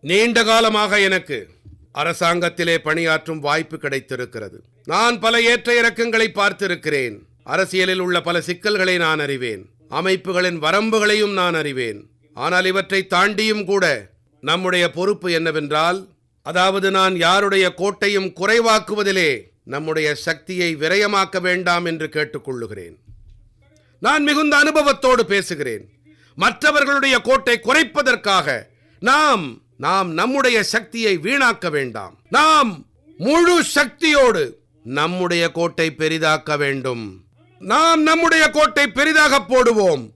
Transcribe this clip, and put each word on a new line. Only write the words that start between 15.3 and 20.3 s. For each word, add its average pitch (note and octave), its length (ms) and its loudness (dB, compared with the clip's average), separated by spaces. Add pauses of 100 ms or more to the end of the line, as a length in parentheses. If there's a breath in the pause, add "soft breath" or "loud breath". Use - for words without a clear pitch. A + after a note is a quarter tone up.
என்னவென்றால், D#3+ 680 -2 (460)
அதாவது F#3+ 460 0
நான் F#3+ 260 2
யாருடைய F#3+ 560 2
கோட்டையும் G3 600 -2
குறைவாக்குவதிலே G3+ 960 0 (380)
நம்முடைய D#3 400 -4 (120)
சக்தியை E3+ 560 -4